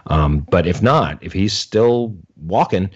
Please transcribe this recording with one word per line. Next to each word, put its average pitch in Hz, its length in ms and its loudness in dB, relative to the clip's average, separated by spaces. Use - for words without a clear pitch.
Um, 73 320 0
but 87 160 2
if 90 160 -2
not, 110 400 2
if 87 120 -14
he's 101 200 -2
still 117 640 0
walking, 95 580 -2